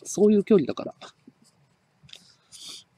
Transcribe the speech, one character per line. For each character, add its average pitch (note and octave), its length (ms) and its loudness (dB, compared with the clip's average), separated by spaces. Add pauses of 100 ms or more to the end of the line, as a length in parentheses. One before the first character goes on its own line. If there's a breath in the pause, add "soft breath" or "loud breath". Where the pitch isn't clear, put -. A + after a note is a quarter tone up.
そ G3 220 0
う G#3+ 60 4
い G#3+ 40 4
う G3 80 2
距 G#3+ 120 4
離 D#3 100 2
だ G2+ 80 -6
か - 100 -10
ら。 - 100 -14 (2000 loud breath)